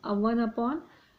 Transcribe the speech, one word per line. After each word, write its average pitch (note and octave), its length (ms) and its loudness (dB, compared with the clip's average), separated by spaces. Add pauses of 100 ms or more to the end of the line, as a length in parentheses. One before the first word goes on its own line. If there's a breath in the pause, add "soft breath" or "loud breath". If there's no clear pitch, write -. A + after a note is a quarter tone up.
uh, G#3 100 -2
one A3 260 2
upon, A#3 420 0 (380 soft breath)